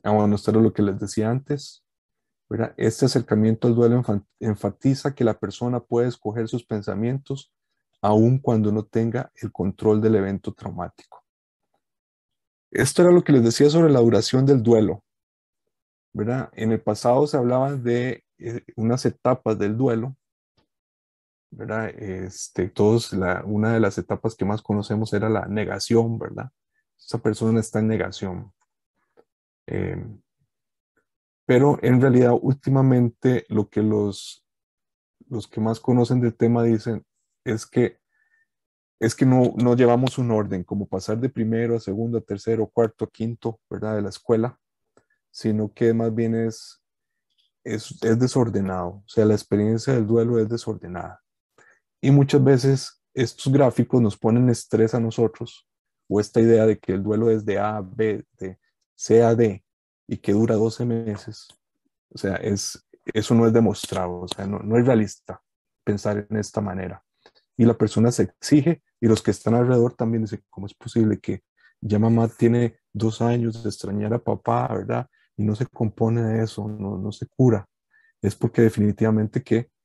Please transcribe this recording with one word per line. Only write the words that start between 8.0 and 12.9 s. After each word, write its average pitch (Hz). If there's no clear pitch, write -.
aun 110
cuando 110
no 107
tenga 113
el -
control 107
del 110
evento 98
traumático. -
Esto -